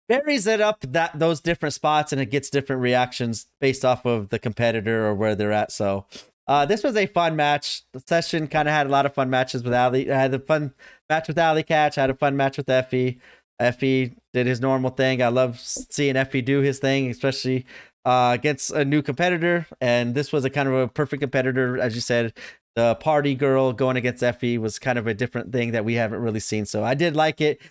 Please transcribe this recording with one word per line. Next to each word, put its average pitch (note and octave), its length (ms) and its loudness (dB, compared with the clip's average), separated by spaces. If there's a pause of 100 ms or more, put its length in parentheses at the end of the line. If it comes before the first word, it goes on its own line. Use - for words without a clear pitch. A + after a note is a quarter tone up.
varies C4+ 380 0
it A3 140 2
up, G#3+ 200 0
that, D#3 360 -2
those D#3+ 220 2
different D#3+ 340 -2
spots, D3+ 380 0
and C#3 100 0
it C3+ 80 0
gets C#3 200 -2
different C#3 320 -2
reactions B2 640 0 (120)
based C3 260 0
off B2+ 200 2
of A2 240 0
the A#2 100 -4
competitor A2+ 640 0
or G#2 100 0
where G#2+ 200 0
they're G#2 180 0
at. G#2+ 180 0
So, G2 340 -2 (420)
uh, C#3+ 180 4
this G#3 180 -2
was B3+ 140 0
a G3 80 2
fun E3+ 300 0
match. D3 480 0 (100)
The C3 80 -14
Session E3 460 -2
kinda D3+ 240 0
had D3 160 2
a - 20 -4
lot C#3 160 4
of C#3 80 -2
fun C3 160 0
matches C3 340 -2
with B2 100 -2
Ali. B2+ 380 2
I C3+ 80 2
had C3+ 140 2
a C3 60 -2
fun D3+ 340 -2 (360)
match D#3 200 0
with D#3 100 -2
Ali D#3+ 240 4
Catch. D3+ 340 2
I C#3+ 40 2
had C3+ 80 2
a B2+ 60 0
fun C#3+ 200 0
match C3+ 220 0
with C#3 120 -6
Effie. B2+ 520 0 (380)
Effie B2+ 560 0 (180)
did B2 140 2
his B2 120 0
normal C3 300 0
thing. C3 320 0
I B2 80 4
love B2 260 0
s-, - 340 -10
seeing C#3 280 0
Effie C3 240 -2
do C#3 180 0
his C3+ 200 0
thing, C3+ 300 0
especially, B2+ 560 -2 (400)
uh, B2 280 4
against C3+ 380 -2
a D3+ 120 0
new C#3+ 180 2
competitor. F3 640 0 (120)
And A#2+ 360 2
this C#3+ 180 -2
was C#3+ 100 2
a C3+ 60 0
kind C#3 180 0
of C3+ 60 2
a C3 140 2
perfect C#3 340 -4
competitor, C3 560 0
as A#2 180 0
you A#2+ 60 -6
said. A#2 320 0 (420)
The A#2 200 4
party C#3+ 400 0
girl C3 360 2
going B2+ 260 0
against B2 260 -2
Effie A#2+ 340 0
was A2 220 -4
kind B2 180 -2
of A2 100 -4
a A2+ 60 -2
different A#2 400 -6
thing A#2+ 180 -2
that A2+ 140 -2
we A#2 80 0
haven't A2+ 280 -2
really A2 180 -2
seen. G#2+ 260 -4
So G#2 180 -4
I B2 120 0
did D#3+ 200 0
like D#3 240 0
it. D3+ 320 0